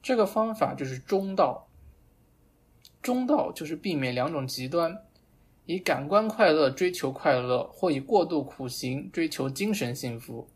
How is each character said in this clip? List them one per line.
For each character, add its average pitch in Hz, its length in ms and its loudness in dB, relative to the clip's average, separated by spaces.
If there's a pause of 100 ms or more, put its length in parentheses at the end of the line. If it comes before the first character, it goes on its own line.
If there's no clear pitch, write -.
这 254 120 0
个 220 120 4
方 220 280 0
法 151 200 0
就 139 100 -6
是 131 140 -6
中 190 360 -2
道。 156 320 2 (1300)
中 247 260 0
道 - 260 2
就 - 120 -10
是 156 120 -6
避 185 180 -4
免 131 200 0
两 127 160 0
种 139 160 -4
极 127 220 -8
端： 170 380 -2 (580)
以 175 140 -4
感 143 280 -2
官 208 220 4
快 214 220 6
乐 151 180 6
追 180 240 2
求 135 180 -2
快 131 280 2
乐， 123 340 0
或 - 180 0
以 135 100 0
过 180 260 2
度 160 160 0
苦 131 260 -10
行 131 420 -6
追 165 180 -2
求 135 200 -4
精 196 240 -2
神 127 220 -2
幸 117 260 -8
福。 117 360 -14